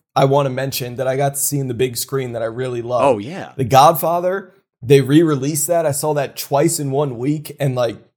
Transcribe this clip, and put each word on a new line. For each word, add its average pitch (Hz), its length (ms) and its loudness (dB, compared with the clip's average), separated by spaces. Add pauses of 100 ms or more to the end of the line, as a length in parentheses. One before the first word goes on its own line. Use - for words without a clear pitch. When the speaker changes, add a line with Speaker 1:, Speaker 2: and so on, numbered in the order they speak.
(160)
Speaker 1:
I 147 80 4
wanna 139 260 2
mention 127 460 -6
that 123 120 -4
I 131 100 -2
got 139 180 -2
to - 60 -6
see 143 180 -2
in 135 80 -4
the 127 60 -4
big 120 240 -2
screen 131 340 -6
that 117 100 -6
I 117 40 -2
really 120 360 -6
love. 117 220 -2
Speaker 2:
Oh, 131 140 4
yeah. 135 400 -10
Speaker 1:
The 131 80 -2
Godfather, 170 880 2 (280)
they 135 200 6
re-released 147 680 2
that. 170 180 0
I 147 60 0
saw 151 220 -2
that 151 240 -4
twice 156 420 0
in 139 120 -2
one 135 260 -2
week, 147 420 -4
and, 139 160 0
like, 117 220 -2 (200)